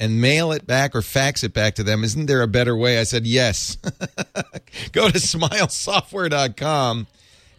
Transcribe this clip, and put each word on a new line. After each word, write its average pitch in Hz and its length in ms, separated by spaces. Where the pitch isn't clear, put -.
and 110 200
mail 151 300
it 156 160
back 131 300
or 117 60
fax 135 420
it 104 100
back 107 220
to 110 80
them. 107 180
Isn't 120 240
there 135 160
a 117 60
better 120 280
way? 120 220
I 113 60
said, 113 200
"Yes." 117 520
<laughs> - 1120
Go - 180
to 185 100
smilesoftware 180 1080
dot 139 280
com 131 500